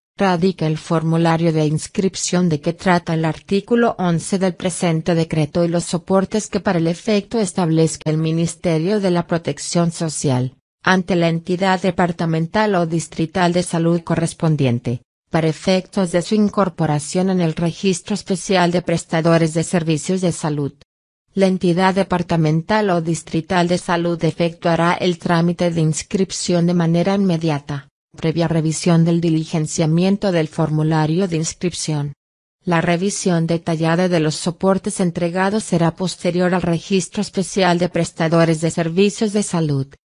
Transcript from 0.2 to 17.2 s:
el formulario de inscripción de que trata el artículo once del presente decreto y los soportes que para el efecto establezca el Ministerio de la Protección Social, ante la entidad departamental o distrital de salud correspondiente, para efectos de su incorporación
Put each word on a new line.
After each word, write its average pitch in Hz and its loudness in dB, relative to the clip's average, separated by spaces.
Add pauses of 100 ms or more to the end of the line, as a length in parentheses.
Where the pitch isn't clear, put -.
el 156 0
formulario 165 0
de 156 2
inscripción 180 -2
de 151 0
que 170 -2
trata 175 0
el 160 0
artículo 202 0
once 175 0
del 185 -2
presente 170 -2
decreto 160 0
y 170 2
los 170 -2
soportes 190 -2
que 202 -2
para 185 0
el 165 2
efecto 202 -2
establezca 160 0
el 156 0
Ministerio 165 0
de 190 0
la 175 0
Protección 170 -2
Social, 131 -2 (260)
ante 185 0
la 170 2
entidad 180 0
departamental 180 0
o 175 2
distrital 170 -2
de 175 2
salud 170 0
correspondiente, 147 -2 (300)
para 160 0
efectos 185 -2
de 175 2
su 214 -2
incorporación 185 0